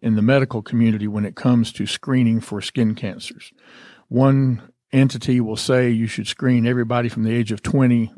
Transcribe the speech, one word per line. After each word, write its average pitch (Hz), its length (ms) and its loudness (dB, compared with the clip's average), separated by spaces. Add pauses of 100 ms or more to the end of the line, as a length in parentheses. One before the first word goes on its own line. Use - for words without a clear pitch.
in 113 140 0
the 107 60 0
medical 127 400 2
community 107 480 0
when 104 160 -4
it 98 100 -10
comes 120 380 0
to 104 120 -6
screening 120 540 0
for 104 220 -8
skin 110 340 -2
cancers. - 560 -14 (560)
One 135 540 2 (320)
entity 127 480 2
will 110 160 -6
say 127 320 0
you 113 180 0
should 104 200 -8
screen 123 380 0
everybody 120 440 0
from 113 140 -4
the 110 120 0
age 117 160 -2
of 107 100 -6
twenty 123 560 2